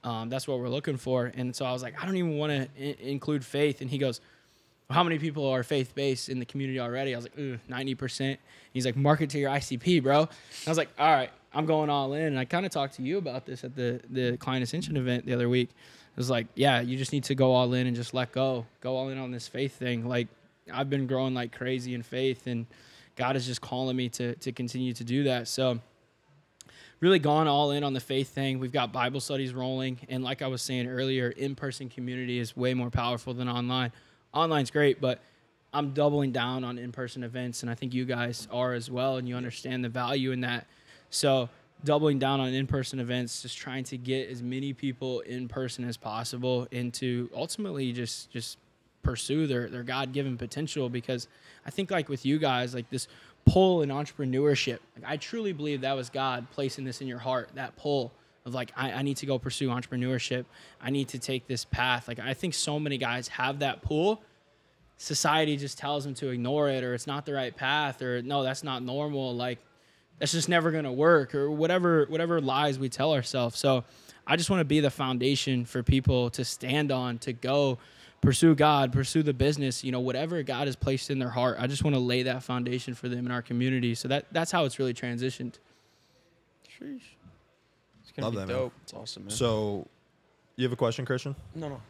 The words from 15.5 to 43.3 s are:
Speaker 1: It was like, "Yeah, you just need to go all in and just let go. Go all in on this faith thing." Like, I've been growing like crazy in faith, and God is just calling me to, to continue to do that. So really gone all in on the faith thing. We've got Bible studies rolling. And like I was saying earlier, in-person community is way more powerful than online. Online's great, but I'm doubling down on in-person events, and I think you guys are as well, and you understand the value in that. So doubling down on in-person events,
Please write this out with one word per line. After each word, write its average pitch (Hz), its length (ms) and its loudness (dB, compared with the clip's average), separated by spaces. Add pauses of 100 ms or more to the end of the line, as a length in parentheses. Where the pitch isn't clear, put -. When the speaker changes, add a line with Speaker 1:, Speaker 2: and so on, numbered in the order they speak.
Speaker 1:
It - 460 -20
was 123 140 -2
like, 117 240 2
"Yeah, 131 260 6
you 123 160 -2
just 135 160 -4
need 139 120 0
to 143 100 0
go 131 180 6
all 123 220 6
in 127 120 2
and 123 80 0
just 120 200 -6
let 127 180 0
go. 127 340 0 (140)
Go 131 160 -2
all 135 140 -4
in 131 80 -8
on 127 140 -8
this 117 140 -10
faith 135 300 -4
thing." 120 320 -2
Like, 120 180 0 (460)
I've 135 180 -2
been 139 160 2
growing 131 280 0
like 120 180 -4
crazy 127 420 -4
in 117 80 -6
faith, 127 440 -2
and 117 200 -4 (480)
God 131 220 0
is 123 100 -2
just 123 140 -6
calling 127 360 -4
me 127 140 0
to, 120 260 -4
to 127 160 -8
continue 123 400 -4
to 117 120 -8
do 131 200 0
that. 123 240 0
So 127 320 0 (1200)
really 180 180 8
gone 151 280 4
all 143 240 4
in 143 140 0
on 139 80 0
the 131 80 -2
faith 135 300 -2
thing. 135 280 -2
We've 127 140 -6
got 120 200 0
Bible 127 280 0
studies 135 340 -4
rolling. 131 440 -4 (100)
And 127 160 -4
like 131 180 -4
I 135 60 -2
was 127 140 -4
saying 123 260 -2
earlier, 127 420 0
in-person 139 600 -6
community 123 480 -6
is 117 180 -4
way 127 180 2
more 123 160 -2
powerful 120 440 -2
than 123 140 -4
online. 123 440 0 (420)
Online's 151 360 2
great, 147 300 4
but 127 200 0 (520)
I'm 147 200 0
doubling 147 400 4
down 123 320 0
on 123 140 -6
in-person 123 440 -8
events, 123 400 -6
and 120 80 -4
I 120 40 -2
think 123 200 -6
you 127 100 0
guys 120 460 -4
are 123 220 0
as 120 180 -6
well, 131 280 0
and 127 100 -6
you 123 80 -4
understand 123 480 -6
the 120 40 -4
value 127 440 -2
in 127 80 -4
that. 120 260 -4 (440)
So 135 380 4 (360)
doubling 147 340 4
down 135 220 4
on 127 120 0
in-person 135 460 -2
events, 123 440 -2